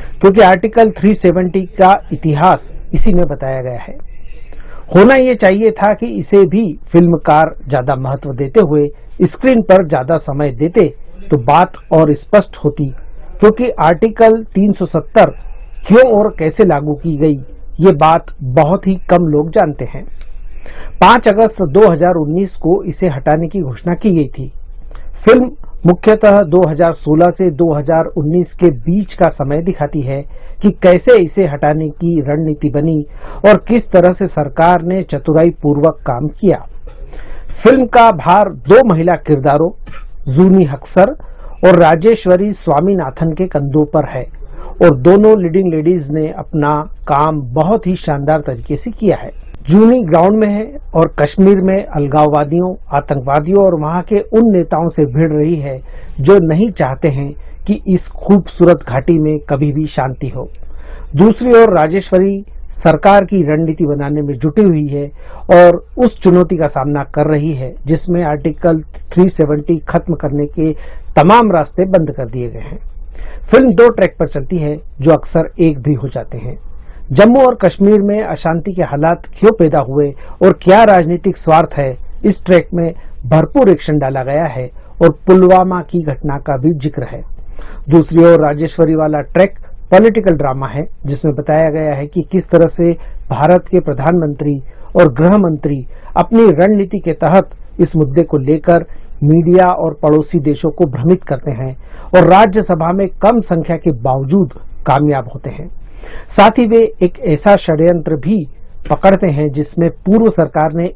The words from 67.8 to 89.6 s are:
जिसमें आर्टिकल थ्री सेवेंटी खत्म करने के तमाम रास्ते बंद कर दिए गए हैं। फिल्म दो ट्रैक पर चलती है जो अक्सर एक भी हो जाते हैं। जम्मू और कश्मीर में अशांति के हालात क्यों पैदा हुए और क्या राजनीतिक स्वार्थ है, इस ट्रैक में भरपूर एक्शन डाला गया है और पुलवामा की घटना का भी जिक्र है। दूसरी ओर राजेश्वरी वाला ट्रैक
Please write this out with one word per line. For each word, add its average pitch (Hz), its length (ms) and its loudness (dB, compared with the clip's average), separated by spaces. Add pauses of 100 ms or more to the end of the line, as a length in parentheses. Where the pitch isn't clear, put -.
जिसमें 175 380 -2
आर्टिकल 156 580 -2
थ्री - 480 0
सेवेंटी 151 480 -2
खत्म 165 360 -4
करने 147 320 -4
के 156 300 -4 (400)
तमाम 208 360 6
रास्ते 175 340 0
बंद 175 260 0
कर 135 140 -8
दिए 120 240 -8
गए 110 100 -12
हैं। 160 200 -12 (640)
फिल्म 262 280 4
दो 233 180 6
ट्रैक 196 300 -2
पर 156 80 -2
चलती 143 300 -6
है 151 200 -4 (240)
जो 151 100 4
अक्सर 156 300 0 (180)
एक 160 200 0
भी 143 140 -2
हो 127 140 -6
जाते 120 300 -10
हैं। 123 200 -10 (540)
जम्मू 233 300 6
और 254 140 4
कश्मीर 196 460 2
में 202 220 -2
अशांति 165 500 -4
के 175 100 -2
हालात 156 420 -2 (140)
क्यों 214 120 4
पैदा 156 280 2
हुए 143 320 -2 (300)
और 190 200 4
क्या 202 220 6
राजनीतिक 180 540 2
स्वार्थ 160 360 2
है, 135 240 -4 (280)
इस 208 200 -2
ट्रैक 175 280 2
में 170 200 -2 (320)
भरपूर 165 440 2
एक्शन 156 280 0
डाला 135 260 -2
गया 143 220 -2
है 127 240 -8 (320)
और 170 100 4
पुलवामा 185 720 4
की 175 180 -4
घटना 143 380 -6
का 139 200 -4
भी 147 160 0
जिक्र 143 300 -6
है। - 200 -12 (640)
दूसरी 165 340 4
ओर 165 220 6
राजेश्वरी 156 500 0
वाला 151 260 -2
ट्रैक 185 380 0 (320)